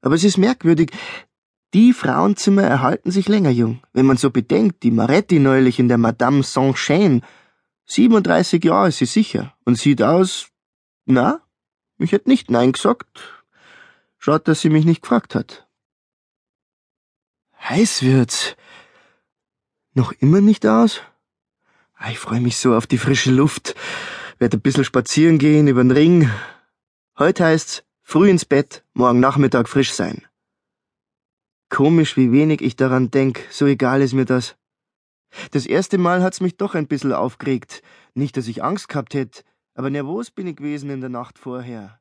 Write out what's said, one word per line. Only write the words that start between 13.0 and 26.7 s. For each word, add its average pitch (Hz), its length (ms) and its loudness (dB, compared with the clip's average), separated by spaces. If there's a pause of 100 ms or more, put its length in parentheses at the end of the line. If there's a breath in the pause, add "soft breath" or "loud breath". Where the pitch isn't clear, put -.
Schade, 151 260 -2
dass 156 160 0
sie 156 100 2
mich 156 140 2
nicht 165 180 0
gefragt - 320 -2
hat. - 320 -8 (1900)
Heiß - 440 -2
wird's. 131 540 0 (1400 soft breath)
Noch 123 180 -2
immer 160 300 2
nicht 208 240 2
aus? 220 340 2 (960)
Ah, - 140 -12
ich 117 80 -12
freu 113 220 -6
mich 120 180 -2
so 123 160 2
auf 110 120 0
die 127 120 -2
frische 131 320 0
Luft. 135 440 0 (640 loud breath)
Werd 117 140 0
ein 110 80 -4
bisschen 135 240 0
spazieren 156 540 2
gehen 151 280 4
über 127 160 2
den 127 100 4
Ring. 156 380 4 (880 loud breath)